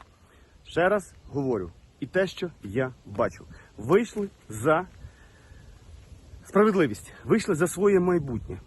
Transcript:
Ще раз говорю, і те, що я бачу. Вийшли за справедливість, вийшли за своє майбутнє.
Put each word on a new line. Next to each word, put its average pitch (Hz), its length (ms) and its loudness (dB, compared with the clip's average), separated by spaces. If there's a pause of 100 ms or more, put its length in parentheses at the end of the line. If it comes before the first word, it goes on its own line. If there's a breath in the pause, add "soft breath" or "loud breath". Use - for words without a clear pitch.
(640 soft breath)
Ще 175 260 0
раз 202 240 -2 (180)
говорю, 117 400 -4 (280)
і 131 80 -8
те, 185 200 0
що 175 220 -8 (140)
я 123 300 -4 (120)
бачу. 104 400 -4 (320 loud breath)
Вийшли 196 520 0 (200)
за 156 380 0 (1600 soft breath)
справедливість, 185 680 2 (120)
вийшли - 300 0
за 165 120 2
своє 196 320 4
майбутнє. 160 680 -2